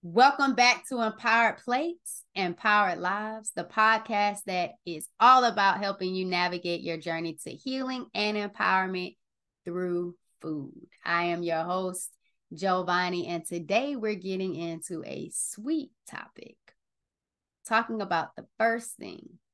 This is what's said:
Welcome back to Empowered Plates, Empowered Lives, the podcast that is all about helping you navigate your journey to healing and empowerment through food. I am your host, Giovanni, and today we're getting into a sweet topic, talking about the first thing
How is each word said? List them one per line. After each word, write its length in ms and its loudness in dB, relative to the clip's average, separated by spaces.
Welcome 460 4
back 340 4
to 140 -4
Empowered 540 2
Plates, 680 -4
Empowered 640 2
Lives, 560 -4
the 80 -6
podcast 800 2
that 280 -2
is 220 -8
all 240 10
about 400 4
helping 320 -2
you 100 -2
navigate 580 -2
your 140 -4
journey 460 -6
to 80 -10
healing 640 -6
and 220 0
empowerment 800 -2
through 500 -4
food. 460 -10
I 200 0
am 180 -2
your 220 -2
host, 520 -4
Giovanni, 720 0
and 180 -4
today 520 -2
we're 180 -2
getting 400 -4
into 500 -8
a 300 -10
sweet 560 -4
topic, 460 -16
talking 340 0
about 360 0
the 100 -16
first 320 0
thing 480 -16